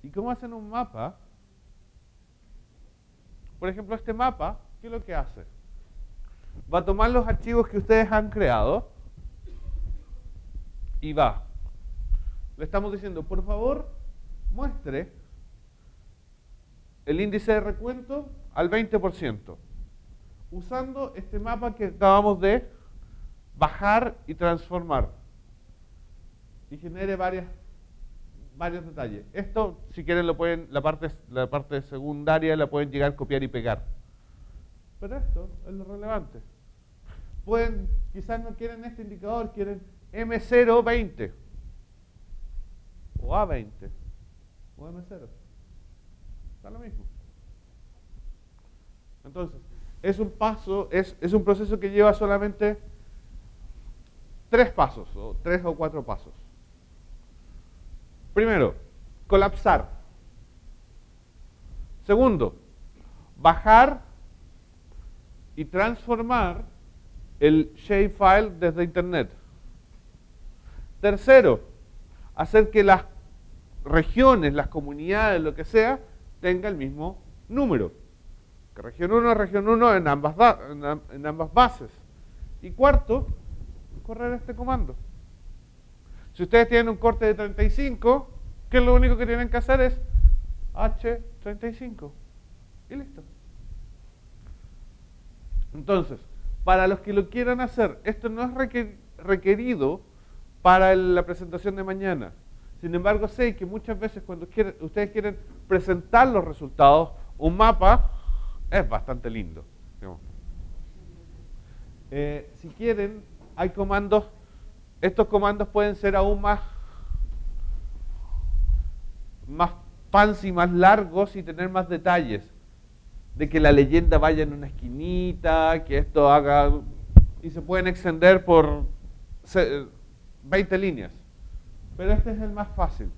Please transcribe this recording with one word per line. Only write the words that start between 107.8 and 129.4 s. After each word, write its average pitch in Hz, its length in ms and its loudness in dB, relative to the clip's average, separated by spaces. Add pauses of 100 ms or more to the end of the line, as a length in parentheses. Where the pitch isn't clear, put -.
es 185 160 2
bastante 117 420 -6
lindo, 90 340 -10 (360)
digamos. 92 200 -14 (1900)
Eh, 147 460 -6
si 165 140 -18
quieren, 208 540 -4 (320)
hay 180 140 -2
comandos, 202 600 0 (720)
estos 185 260 2
comandos 208 400 0
pueden 208 280 0
ser 196 200 0
aún 196 240 4
más, 208 200 0 (3000)
más 165 240 0 (400)
fancy, 202 400 4
más 175 200 2
largos 190 640 4
y 185 80 -10
tener 170 260 -6
más 185 200 -2
detalles. 165 600 0 (840)
De 151 140 -2
que 160 100 2
la 147 120 8
leyenda 151 480 6
vaya 156 240 2
en 147 100 -4
una 143 140 -10
esquinita, 160 1160 -2
que 139 120 -2
esto 143 340 4
haga, 143 400 6 (720)
y 165 80 -10
se 160 120 -10
pueden 180 260 0
extender 180 580 4
por 151 400 4 (580)